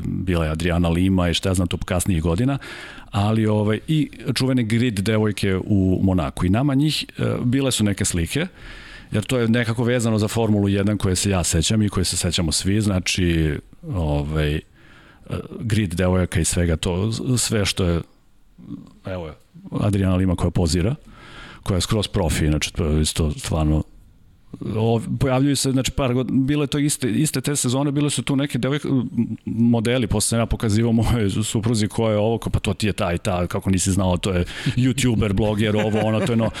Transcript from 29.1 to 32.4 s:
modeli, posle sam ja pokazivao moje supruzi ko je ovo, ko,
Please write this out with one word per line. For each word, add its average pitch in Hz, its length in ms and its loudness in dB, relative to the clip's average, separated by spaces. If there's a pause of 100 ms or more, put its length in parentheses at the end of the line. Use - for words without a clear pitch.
modeli, 117 600 2
posle 107 200 0
sam 117 120 0
ja 113 60 2
pokazivao 113 480 2
moje 110 380 2
supruzi 107 560 0
ko 113 220 0
je 107 80 2
ovo, 110 200 2
ko, 104 120 -6